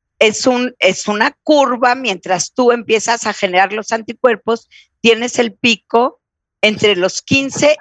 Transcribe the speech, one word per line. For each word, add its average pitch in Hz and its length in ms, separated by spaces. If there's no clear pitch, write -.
es 220 280
un, 247 320
es - 300
una 214 340
curva, 254 520
mientras 190 600
tú 240 180
empiezas 226 540
a 208 80
generar 190 400
los 214 180
anticuerpos, 226 760
tienes 226 360
el 233 140
pico 233 680
entre 208 340
los 180 240
quince 277 600